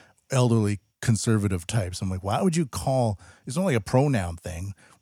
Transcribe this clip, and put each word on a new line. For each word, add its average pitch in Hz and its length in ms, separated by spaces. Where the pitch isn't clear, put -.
elderly 113 480
conservative 104 680
types. 92 340
I'm 95 80
like, 92 140
"Why 104 180
would 185 140
you 170 100
call," 120 540
it's 127 100
only 175 200
a 113 40
pronoun 110 580
thing. 90 360